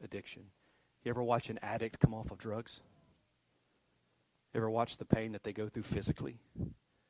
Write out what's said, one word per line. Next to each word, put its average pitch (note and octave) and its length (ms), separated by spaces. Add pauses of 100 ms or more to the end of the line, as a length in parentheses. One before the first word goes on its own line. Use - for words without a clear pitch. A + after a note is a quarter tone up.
addiction. G2+ 480 (540)
You A#2+ 60
ever A#2+ 120
watch A#2+ 260
an A2+ 140
addict A2 380
come - 120
off A2 200
of F#2+ 60
drugs? A2+ 420 (1700)
You A2+ 60
ever A2+ 100
watch A#2 280
the G#2+ 80
pain A2+ 260
that G#2 140
they G#2+ 80
go G#2 160
through G#2+ 160
physically? A#2 560 (680)